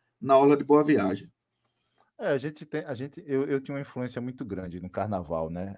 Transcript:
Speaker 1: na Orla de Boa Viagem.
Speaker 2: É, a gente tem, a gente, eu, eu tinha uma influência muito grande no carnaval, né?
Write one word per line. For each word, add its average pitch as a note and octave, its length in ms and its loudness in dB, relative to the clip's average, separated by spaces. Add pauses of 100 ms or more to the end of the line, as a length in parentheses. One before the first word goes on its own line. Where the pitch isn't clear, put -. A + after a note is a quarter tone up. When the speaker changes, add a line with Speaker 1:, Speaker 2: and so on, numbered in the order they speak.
(200)
Speaker 1:
na C3+ 180 6
Orla C#3+ 180 8
de C#3 80 -4
Boa D3 200 6
Viagem. G2 460 0 (880)
Speaker 2:
É, A3+ 100 -4
a C#3+ 100 2
gente D3+ 260 -10
tem, D#3 200 -6
a D3 100 -10
gente, A#2+ 320 -12
eu, C3+ 180 0
eu C#3 160 -2
tinha C3+ 140 -10
uma C#3 60 -6
influência B2+ 420 -8
muito B2+ 220 -10
grande F#2 360 -8
no F2+ 80 -12
carnaval, F2 600 -4
né? F#2 280 -8